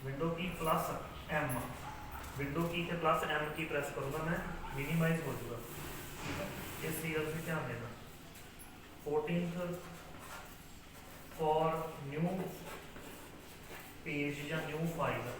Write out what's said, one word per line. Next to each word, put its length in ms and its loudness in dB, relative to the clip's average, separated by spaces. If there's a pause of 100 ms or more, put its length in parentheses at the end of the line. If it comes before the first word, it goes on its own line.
ونڈو 240 2
کی 200 2 (100)
پلس 320 6 (360)
ایم، 300 2 (800)
ونڈو 320 2
کی 180 2
تے 120 2
پلس 280 6
ایم 260 2
کی 100 0
پریس 200 2 (100)
کروں 180 0
گا 100 0
میں، 140 4 (380)
منیمائز 500 4
ہو 140 0
جائے 120 -4
گا۔ 40 -2 (720)
ٹھیک 160 0
ہے، 60 0 (400)
اس 140 2
سیریل 240 2
سے 200 0
دھیان 220 0
دینا۔ 200 -4 (1160)
فورٹینتھ 540 2 (1800)
for 240 8 (420)
new 200 4 (1800)
page 380 0
یا 220 0
نیو 120 -2 (200)
فائل 240 2 (180)